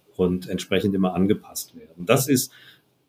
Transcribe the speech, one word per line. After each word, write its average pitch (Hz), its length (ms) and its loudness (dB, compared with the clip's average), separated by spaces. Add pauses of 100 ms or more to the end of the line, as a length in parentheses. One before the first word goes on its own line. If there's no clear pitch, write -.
(180)
und 90 320 0
entsprechend 95 460 -2
immer 92 180 0
angepasst - 640 -4
werden. - 280 -18
Das 131 220 2
ist 131 240 0 (580)